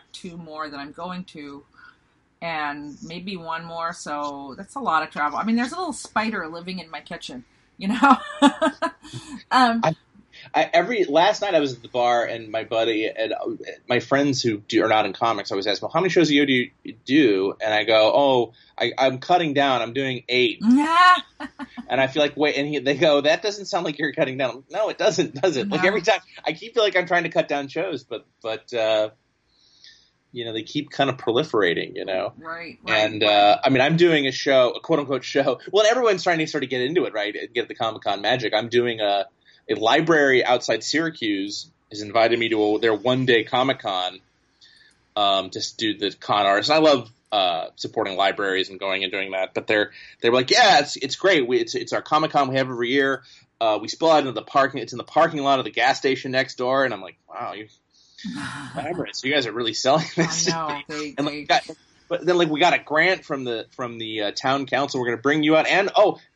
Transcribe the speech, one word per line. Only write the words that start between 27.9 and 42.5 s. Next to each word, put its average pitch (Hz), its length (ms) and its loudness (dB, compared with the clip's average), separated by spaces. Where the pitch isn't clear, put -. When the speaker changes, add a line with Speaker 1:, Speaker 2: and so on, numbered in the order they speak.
Speaker 2:
but, - 240 -12
but, 110 320 -8
uh, 110 360 2
you 120 120 -10
know, 113 80 -8
they 113 120 -6
keep - 260 -8
kind 135 180 0
of 131 80 -6
proliferating, 92 800 0
you 92 100 -8
know? 92 340 -4
Speaker 1:
Right, 165 440 -14
right, 107 220 0
Speaker 2:
And, 107 180 -2
Speaker 1:
right. 104 80 4
Speaker 2:
uh, 104 340 6
I 135 60 4
mean, 127 120 4
I'm 156 140 2
doing 160 300 4
a 135 60 -2
show, 131 400 2
a - 80 -10
quote-unquote 143 440 -2
show. 135 360 0
Well, 208 140 4
everyone's 220 380 2
trying 175 140 2
to 156 80 -2
sort 143 180 -4
of 127 60 -10
get 127 120 -2
into 147 220 0
it, 98 100 -6
right, 104 200 -4
and 98 200 -10
get 117 140 -2
the 107 60 -12
Comic-Con 110 460 -4
magic. 110 320 0
I'm 113 160 0
doing 120 320 0
a, 101 260 0
a 107 40 2
library 139 720 4
outside 117 380 0
Syracuse 110 880 -4
has 107 120 -12
invited 113 360 2
me 117 100 -2
to 107 280 2